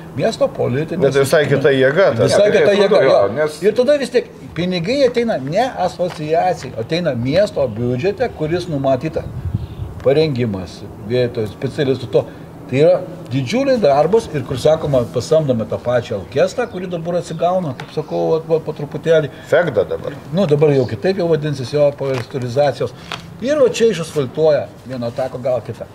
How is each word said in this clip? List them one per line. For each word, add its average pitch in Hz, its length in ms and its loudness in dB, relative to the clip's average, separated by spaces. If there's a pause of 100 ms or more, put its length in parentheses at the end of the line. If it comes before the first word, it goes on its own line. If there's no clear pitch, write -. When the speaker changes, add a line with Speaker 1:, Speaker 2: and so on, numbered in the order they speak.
(120)
Speaker 1:
miesto 175 340 0
politinė 139 560 -2
Speaker 2:
Bet 135 160 4
visai 143 240 4
Speaker 1:
sistema. 139 140 2
Speaker 2:
kita 135 180 4
jėga 139 320 4
tada. 117 160 2
Speaker 1:
Visai 196 240 6
Speaker 3:
Ne, 208 80 4
Speaker 1:
kita 165 120 4
Speaker 3:
tai 202 100 6
Speaker 1:
jėga, 196 260 4
Speaker 3:
jo, 131 80 4
Speaker 1:
jo. 101 240 4
Speaker 3:
nes 151 280 -2
Speaker 1:
Ir 202 120 2
tada 277 240 4
vis 269 120 -4
tiek - 200 0 (200)
pinigai 185 580 -2
ateina 226 300 0
ne 160 280 0 (100)
asociacijai, 170 1000 -2
ateina 156 400 -2
miesto 143 500 2
biudžete, 123 640 -2
kuris 170 380 -4
numatyta 135 560 -2 (720)
parengimas, 123 840 0 (240)
vietos 117 460 -2
specialistų, 131 600 -2
to. 147 140 2 (420)
Tai 127 120 -2
yra 170 200 6 (260)
didžiulis 233 580 0
darbas 151 480 4
ir 139 160 -4
kur, 143 100 -6
sakoma, 147 460 2
pasamdome 127 640 0
tą - 100 -6
pačią 117 440 -2
orkestrą, 151 500 -2
kuri 185 160 -8
dabar 175 320 -4
atsigauna, 170 560 -2
kaip - 160 -14
sakau, 170 380 -4
vat, 160 180 0
vat, 160 160 0
po 156 140 -8
truputėlį. 151 560 0 (100)
Speaker 2:
Fegda 143 400 2
dabar. 82 320 -6 (140)
Speaker 1:
Nu, 175 180 0
dabar 147 240 4
jau 135 160 4
kitaip 180 320 -2
jau 175 80 0
vadinsis 147 480 -2
jo 147 160 4
po 139 220 -4
restruktūrizacijos. 123 840 -2 (440)
Ir 285 200 0
va 262 100 6
čia 226 220 2
išasfaltuoja 151 800 0 (140)
vieną 120 300 -6
tako 127 300 -6
gal 127 180 0
kitą. - 340 -10